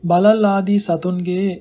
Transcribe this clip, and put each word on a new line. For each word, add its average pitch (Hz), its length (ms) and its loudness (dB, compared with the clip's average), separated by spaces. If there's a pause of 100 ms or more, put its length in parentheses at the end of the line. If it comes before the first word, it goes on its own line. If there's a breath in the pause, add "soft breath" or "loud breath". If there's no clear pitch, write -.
බළල් 196 420 2
ආදී 196 340 0
සතුන්ගේ 180 680 -4 (120)